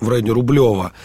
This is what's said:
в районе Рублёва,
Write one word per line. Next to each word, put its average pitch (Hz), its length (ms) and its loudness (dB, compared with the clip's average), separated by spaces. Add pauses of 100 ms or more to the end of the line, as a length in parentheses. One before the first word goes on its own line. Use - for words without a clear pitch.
в 110 80 -4
районе 117 220 -2
Рублёва, 117 600 0 (120)